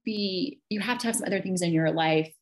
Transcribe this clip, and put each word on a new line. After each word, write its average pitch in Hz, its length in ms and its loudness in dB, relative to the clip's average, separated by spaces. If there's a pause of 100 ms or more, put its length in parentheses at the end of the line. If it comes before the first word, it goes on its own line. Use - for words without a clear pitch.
be, 202 560 -4 (100)
you 214 100 -2
have 233 180 0
to 240 100 -4
have 226 80 0
some - 120 -4
other 190 140 0
things 185 200 -2
in 170 100 2
your 160 200 4
life 160 500 2